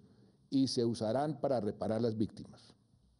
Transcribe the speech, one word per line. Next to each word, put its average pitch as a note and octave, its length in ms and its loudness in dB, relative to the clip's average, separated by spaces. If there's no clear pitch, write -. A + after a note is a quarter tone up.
y C3+ 180 4
se B2 160 0
usarán A#2 560 0
para C3+ 220 0
reparar G#2 400 -2
las A2+ 160 0
víctimas. - 580 -6